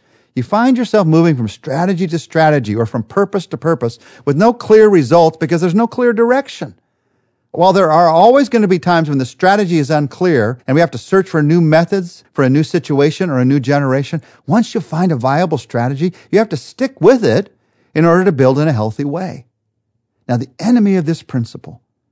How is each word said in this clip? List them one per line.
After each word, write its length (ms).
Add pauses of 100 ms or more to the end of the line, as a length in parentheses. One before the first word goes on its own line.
(380)
you 60
find 340
yourself 260
moving 320
from 120
strategy 580
to 100
strategy 600
or 100
from 160
purpose 460
to 80
purpose 420 (260)
with 120
no 160
clear 360
results 480
because 240
there's 140
no 140
clear 240
direction. 680 (720)
While 220
there 180
are 180
always 400
gonna 200
be 100
times 300
when 100
the 80
strategy 520
is 120
unclear 760
and 120
we 40
have 120
to 60
search 300
for 140
new 180
methods 640 (100)
for 120
a 40
new 140
situation 680
or 100
a 40
new 140
generation, 640 (240)
once 280
you 60
find 300
a 60
viable 420
strategy, 560 (160)
you 80
have 120
to 60
stick 440
with 240
it 280 (400)
in 120
order 200
to 60
build 300
in 80
a 40
healthy 320
way. 400 (840)
Now, 80
the 140 (100)
enemy 340
of 100
this 200
principle 580 (300)